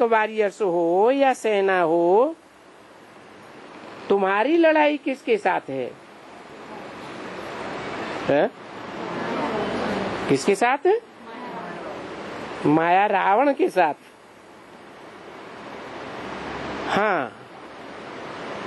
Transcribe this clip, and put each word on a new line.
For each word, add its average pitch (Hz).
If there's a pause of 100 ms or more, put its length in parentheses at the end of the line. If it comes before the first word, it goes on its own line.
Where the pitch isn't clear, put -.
वॉरियर्स 220
हो 175
या 277
सेना 196
हो, 175 (1700)
तुम्हारी 202
लड़ाई 311
किसके 262
साथ 175
है? 131 (2250)
हैं? 151 (1800)
किसके 196
साथ? 285 (1700)
माया 170
रावण 202
के 339
साथ। 160 (3000)
हाँ, 185 (1400)